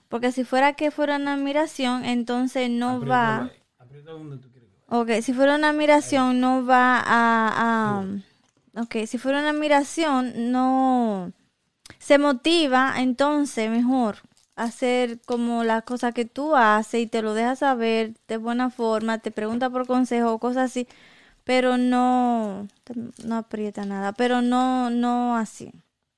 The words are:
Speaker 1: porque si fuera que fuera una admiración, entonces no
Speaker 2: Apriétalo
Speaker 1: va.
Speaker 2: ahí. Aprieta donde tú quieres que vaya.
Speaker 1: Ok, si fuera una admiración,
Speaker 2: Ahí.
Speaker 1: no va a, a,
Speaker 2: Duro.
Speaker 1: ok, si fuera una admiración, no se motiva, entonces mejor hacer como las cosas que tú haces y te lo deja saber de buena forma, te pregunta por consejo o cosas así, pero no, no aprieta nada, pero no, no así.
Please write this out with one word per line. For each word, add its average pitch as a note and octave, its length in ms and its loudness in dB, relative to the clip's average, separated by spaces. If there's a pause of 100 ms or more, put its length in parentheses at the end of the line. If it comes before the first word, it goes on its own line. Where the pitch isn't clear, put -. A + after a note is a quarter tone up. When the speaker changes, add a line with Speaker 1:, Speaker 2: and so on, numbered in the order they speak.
Speaker 1:
porque A#3+ 240 -4
si B3+ 120 -4
fuera C4+ 280 2
que D4+ 180 -2
fuera C#4+ 260 -2
una C#4+ 180 -4
admiración, C#4 720 -2
entonces B3 640 -2
no A#3+ 260 -2
Speaker 2:
Apriétalo A#3+ 140 -4
Speaker 1:
va. A#3 340 2
Speaker 2:
ahí. B3+ 60 -10 (280)
Aprieta C#3+ 340 -20
donde D#3 260 -14
tú A#2+ 120 -20
quieres - 200 -20
que - 60 -20 (120)
vaya. A#3 300 0
Speaker 1:
Ok, A#3 40 -2
si B3+ 120 -2
fuera C#4 220 4
una D4+ 120 2
admiración, D4 600 2
Speaker 2:
Ahí. B3+ 100 2
Speaker 1:
no B3+ 240 0
va B3 360 4
a, A3+ 960 2
a, G3 60 -4
Speaker 2:
Duro. G3 180 -8 (640)
Speaker 1:
ok, A#3 120 -8 (100)
si B3 120 -6
fuera C4+ 220 -2
una D4+ 100 0
admiración, C#4+ 1000 0
no B3+ 800 2 (680)
se - 200 4
motiva, C#4+ 800 2
entonces B3+ 760 0
mejor A#3+ 460 2 (380)
hacer A#3+ 720 -2
como A#3 380 0
las A3+ 200 0
cosas B3 300 -4
que A#3+ 100 -2
tú D4 320 -2
haces A3 460 4
y A3+ 40 -4
te A3+ 140 -4
lo A3 140 -2
deja A#3+ 220 0
saber A3+ 580 0 (120)
de A3+ 120 -6
buena A#3+ 320 -2
forma, A3+ 480 -2
te G#3+ 120 -8
pregunta A#3 380 -4
por B3+ 180 -4
consejo A#3+ 460 0
o A3 60 -2
cosas B3 320 -2
así, B3 180 -6 (560)
pero B3+ 320 2
no, B3 880 0 (600)
no A3+ 100 -4
aprieta G#3+ 480 -8
nada, G3 300 -4
pero B3 260 0
no, B3 480 0
no A#3+ 480 0
así. - 340 -8 (480)